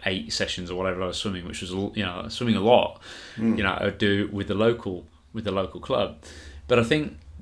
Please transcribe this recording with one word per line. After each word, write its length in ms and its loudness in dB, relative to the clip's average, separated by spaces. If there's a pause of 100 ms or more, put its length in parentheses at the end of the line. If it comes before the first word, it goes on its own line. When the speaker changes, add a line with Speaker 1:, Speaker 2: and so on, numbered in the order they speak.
Speaker 1:
eight 280 -2
sessions 380 -2
or 60 -4
whatever 260 0
I 40 0
was 100 -4
swimming, 300 -4
which 140 -8
was 100 -8
a 60 -4
l-, 180 -2
you 100 -2
know, 240 -6
swimming 280 2
a 40 2
lot, 400 6 (360)
Speaker 2:
Mm. 200 2
Speaker 1:
you 60 0
know, 100 2
I 120 0
would 140 0
do 340 2
with 160 -4
the 60 0
local, 520 0 (260)
with 120 -6
the 80 -2
local 280 -2
club. 380 -2 (500)
But 100 6
I 60 6
think 320 0 (260)